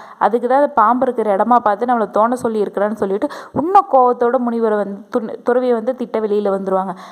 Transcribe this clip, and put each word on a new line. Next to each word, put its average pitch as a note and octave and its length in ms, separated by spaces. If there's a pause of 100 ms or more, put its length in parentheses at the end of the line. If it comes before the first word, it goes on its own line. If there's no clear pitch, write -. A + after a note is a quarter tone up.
(180)
அதுக்கு G#3+ 300
தான் B3+ 120
அந்த C#4+ 140
பாம்பு A#3+ 320
இருக்கிற A3 300
இடமா G#3+ 200
பார்த்து G#3 300
நம்மளை A#3 240
தோண்ட A3 260
சொல்லி A3+ 280
இருக்கிறான்னு" G3+ 300
சொல்லிட்டு G#3 340 (260)
இன்னும் F#4+ 380
கோவத்தோட B3 460
முனிவரை A#3 380
வந்து G3+ 340
துண்-, A3 340
துறவியை B3 300
வந்து A3+ 220
திட்ட A3+ 240
வெளியில G#3 340
வந்துருவாங்க. F#3+ 420 (160)